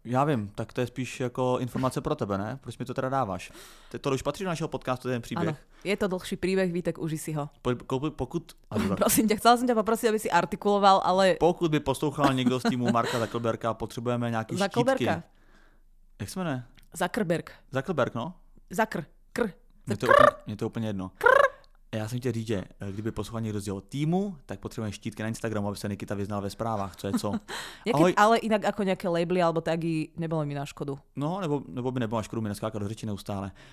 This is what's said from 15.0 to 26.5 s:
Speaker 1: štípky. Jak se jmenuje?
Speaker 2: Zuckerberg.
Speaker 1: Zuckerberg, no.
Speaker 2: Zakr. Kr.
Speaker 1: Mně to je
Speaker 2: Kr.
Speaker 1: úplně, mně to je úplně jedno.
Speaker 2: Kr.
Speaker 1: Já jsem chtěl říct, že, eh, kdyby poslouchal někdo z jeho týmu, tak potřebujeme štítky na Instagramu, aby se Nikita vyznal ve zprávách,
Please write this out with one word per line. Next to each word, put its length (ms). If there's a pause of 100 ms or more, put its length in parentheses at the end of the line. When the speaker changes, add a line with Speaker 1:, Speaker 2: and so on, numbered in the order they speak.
Speaker 1:
štípky. 140 (920)
Jak 100
se 100
jmenuje? 240 (320)
Speaker 2:
Zuckerberg. 560 (200)
Speaker 1:
Zuckerberg, 440
no. 180 (360)
Speaker 2:
Zakr. 360 (280)
Kr. 160 (380)
Speaker 1:
Mně 100
to 80
je 80
Speaker 2:
Kr. 80
Speaker 1:
úplně, 240
mně 100
to 80
je 40
úplně 200
jedno. 300
Speaker 2:
Kr. 100 (680)
Speaker 1:
Já 140
jsem 120
chtěl 120
říct, 160
že, 160 (160)
eh, 120
kdyby 200
poslouchal 300
někdo 180
z 80
jeho 140
týmu, 640
tak 140
potřebujeme 320
štítky 320
na 60
Instagramu, 380
aby 100
se 120
Nikita 260
vyznal 260
ve 80
zprávách, 460